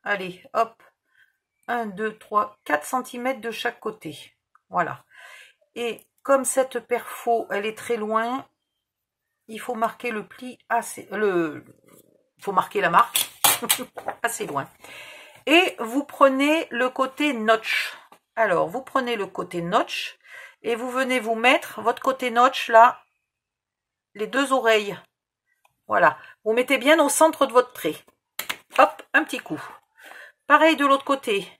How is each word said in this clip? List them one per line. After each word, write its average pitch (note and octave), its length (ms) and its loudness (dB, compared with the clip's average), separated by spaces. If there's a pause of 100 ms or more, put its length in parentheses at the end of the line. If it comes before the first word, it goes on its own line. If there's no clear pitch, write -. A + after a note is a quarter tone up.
Allez, F#3+ 480 -8
hop. A3+ 320 -4 (840)
Un, A#3 160 -4
deux, G#3+ 320 -8
trois, - 480 -2
quatre - 200 -4
centimètres B3 540 -6
de A3+ 120 -8
chaque A#3 280 -6
côté. - 560 -14 (320)
Voilà. E3 380 -6 (720)
Et A#3 260 -8 (200)
comme C4+ 220 2
cette B3+ 380 -2
perfo, - 680 -4
elle G3+ 160 -4
est G#3+ 120 -6
très - 180 -4
loin, A3 500 -4 (1000)
il A3 140 -14
faut B3 140 -8
marquer A3+ 360 -4
le G#3 160 -8
pli - 400 -18
assez, - 460 -4
le, F3 500 -2 (760)
il - 60 -20
faut G3+ 80 -6
marquer F#3 300 0
la F3 80 2
marque - 400 2 (460)
<laughs> - 480 -10
assez F3+ 220 -4
loin. C#3+ 240 -6 (760)
Et E4+ 340 2
vous A#3+ 240 -4
prenez C#4 680 2
le B3 200 -2
côté C4+ 420 -2
notch. A3 640 -2 (440)
Alors, E3+ 300 0
vous A#3+ 120 -8
prenez A#3+ 360 -4
le F#3+ 80 -6
côté F3+ 360 -10
notch - 560 -4 (440)
et A#3 140 -4
vous B3 140 -8
venez B3+ 300 -2
vous A3 160 -4
mettre A#3+ 460 2
votre A#3 200 -2
côté C4 300 -2
notch B3 380 2
là, A3+ 340 8 (1120)
les G#3+ 140 -6
deux C4 260 0
oreilles. A3 440 2 (880)
Voilà, D#3+ 300 4 (280)
vous G#3+ 80 0
mettez B3 240 2
bien D4 240 4
au C#4 80 4
centre D#4 380 2
de A3 40 -10
votre B3 220 2
trait. - 240 -6 (800)
Hop, - 260 4 (100)
un D#4 120 2
petit - 140 -8
coup. - 220 -10 (880)
Pareil D4+ 300 4
de C#4+ 80 0
l'autre C4+ 180 2
côté G3+ 560 -4